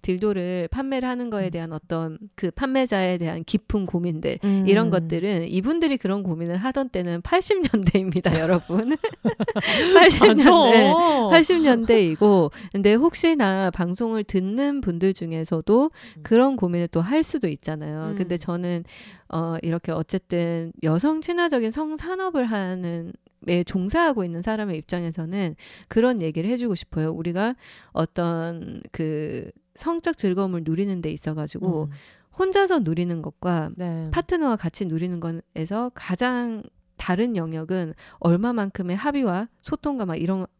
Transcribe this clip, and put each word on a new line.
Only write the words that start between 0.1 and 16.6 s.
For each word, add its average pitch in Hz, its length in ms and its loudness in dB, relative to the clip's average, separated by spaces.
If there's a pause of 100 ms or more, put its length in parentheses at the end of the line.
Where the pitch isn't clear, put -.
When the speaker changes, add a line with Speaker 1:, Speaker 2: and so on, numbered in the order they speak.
Speaker 1:
판매를 269 380 -4
하는 247 220 -6
거에 202 160 -2
Speaker 2:
음. 175 40 -4
Speaker 1:
대한 165 220 -8
어떤 160 460 -6 (160)
그 175 160 -4
판매자에 233 680 0
대한 165 260 -6
깊은 202 420 -2
고민들 170 580 -4
Speaker 2:
음. 196 220 2
Speaker 1:
이런 196 240 4
것들은 170 580 0
이분들이 277 500 0
그런 196 240 -2
고민을 170 360 -4
하던 262 320 -4
때는 175 320 -4
팔십 370 400 0 (100)
년대입니다, 180 680 2
<laughs> - 20 2
여러분. 180 560 0 (1000)
팔십 339 300 8
년대, 247 260 8
Speaker 2:
맞아. 285 800 6
Speaker 1:
팔십 330 300 6
년대이고 208 880 4 (220)
근데 202 220 4
혹시나 240 760 2
방송을 208 540 -2
듣는 240 560 -2
분들 185 340 0
중에서도 165 760 0 (280)
Speaker 2:
음. 151 40 -20
Speaker 1:
그런 254 340 4
고민을 175 320 -2